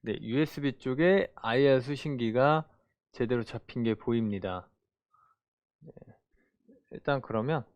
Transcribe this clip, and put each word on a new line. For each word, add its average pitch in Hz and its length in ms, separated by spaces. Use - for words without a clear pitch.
네, 113 180
유에스비 135 580
쪽에 165 580
아이알 131 460
수신기가 139 840
제대로 120 320
잡힌 - 380
게 113 120
보입니다. 101 760
네, 156 120
일단 139 300
그러면 123 440